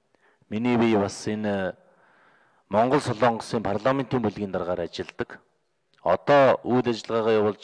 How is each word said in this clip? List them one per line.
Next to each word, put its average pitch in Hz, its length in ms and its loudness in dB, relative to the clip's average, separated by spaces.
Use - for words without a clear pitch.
Миний 120 240 0
бие 113 240 4
бас 98 240 -4
энэ 104 480 -4
Монгол 123 320 2
Солонгосын 117 600 -2
парламентын 123 600 -2
бүлгийн 104 300 -4
дараагаар 90 340 -4
ажилладаг. - 540 -10
Одоо 127 640 4
үйл 117 240 0
ажиллагаагаа 113 480 0
явуулж 104 260 0